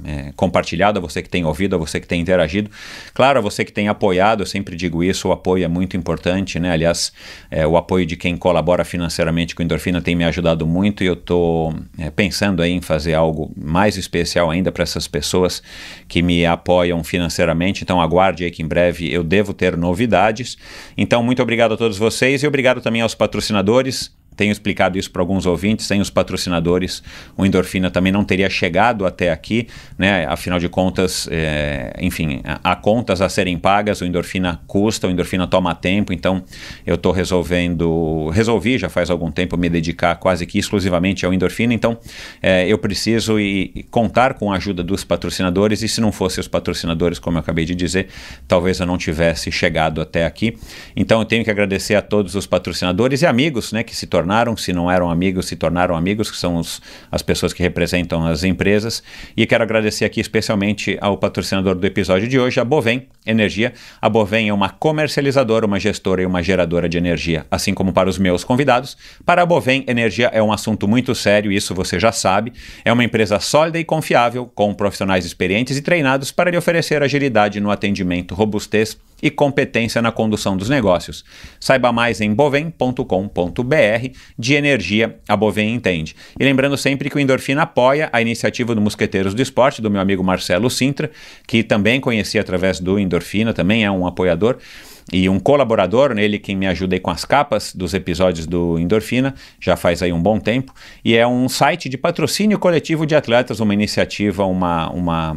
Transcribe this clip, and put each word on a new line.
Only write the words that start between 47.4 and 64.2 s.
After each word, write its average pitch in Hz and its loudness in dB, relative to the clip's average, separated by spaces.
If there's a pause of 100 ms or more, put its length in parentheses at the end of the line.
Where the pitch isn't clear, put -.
acabei 80 -2
de 87 -4
dizer, 90 -2 (400)
talvez 90 2
eu 90 0
não 90 0
tivesse 82 -2
chegado 80 0
até 82 -2
aqui. 107 -2 (400)
Então 104 2
eu 107 -2
tenho 113 0
que 110 0
agradecer 101 0
a 95 2
todos 98 -2
os 95 -4
patrocinadores 92 0
e 170 4
amigos, 131 0
né, 117 -2
que - -12
se - -10
tornaram, 101 0
se - -4
não 87 0
eram 90 2
amigos, 90 0
se 82 -8
tornaram 87 0
amigos, 104 -2
que - -12
são 87 -2
os, - -6 (300)
as 82 -2
pessoas 90 -2
que - -12
representam 85 0
as 82 0
empresas. 101 0 (340)
E 113 2
quero 113 2
agradecer 107 0
aqui 107 -2
especialmente 104 -2
ao 98 0
patrocinador 95 0
do 90 -2
episódio 95 0
de 131 2
hoje, 123 2
a 117 0
Bovem 123 0 (180)
Energia. 107 2 (260)
A 113 2
Bovem 107 2